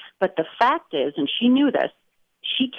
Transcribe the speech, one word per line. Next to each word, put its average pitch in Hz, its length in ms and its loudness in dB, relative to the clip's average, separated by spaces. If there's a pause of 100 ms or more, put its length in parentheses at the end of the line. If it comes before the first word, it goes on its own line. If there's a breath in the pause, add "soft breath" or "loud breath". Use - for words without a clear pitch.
(220 loud breath)
But 190 160 -2
the 160 80 -2 (140)
fact 277 340 0
is, 143 240 -2
and 147 120 -2 (100)
she 240 100 4
knew 269 220 4
this, - 200 -2 (500)
she - 380 -4